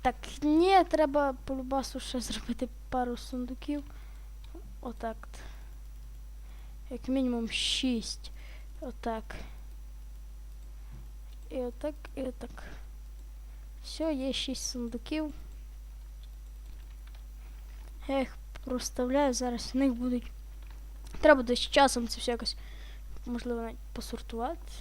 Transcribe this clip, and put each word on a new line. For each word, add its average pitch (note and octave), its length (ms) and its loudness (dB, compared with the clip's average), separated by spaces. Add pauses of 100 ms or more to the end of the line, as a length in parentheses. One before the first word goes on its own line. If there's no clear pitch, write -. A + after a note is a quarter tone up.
Так, B3 140 6 (260)
ні, E4+ 420 10
треба C#4+ 520 6 (100)
по C4+ 100 -2
любасу C4 440 0
ще B3 220 -2
зробити A#3 460 -2 (220)
пару B3 280 2
сундуків. C4 680 -4 (1000)
Отак A#3 400 -4
от. - 180 -12 (1500)
Як B3 180 -6
мінімум B3 420 4
шість. - 800 0 (500)
Отак. F3+ 540 -4 (2250)
І D#4 80 -4
отак, B3+ 380 -4 (200)
і C#4 60 -4
отак. - 420 -6 (1200)
Все, D#4+ 300 0
є C4 200 0
шість - 360 -2
сундуків. B3+ 640 -2 (2750)
Я C4+ 120 4
їх - 180 0 (260)
проставляю, B3+ 680 4
зараз A#3+ 400 0
в B3+ 40 4
них C4+ 160 6
будуть... B3 380 0 (880)
Треба D4 200 12
буде A#3+ 140 4
з - 40 0
часом B3+ 480 8
це - 120 -4
все - 120 2
якось, A#3 240 0 (680)
можливо, A#3+ 360 -2
навіть - 160 -6 (160)
посортувати. A#3+ 880 -4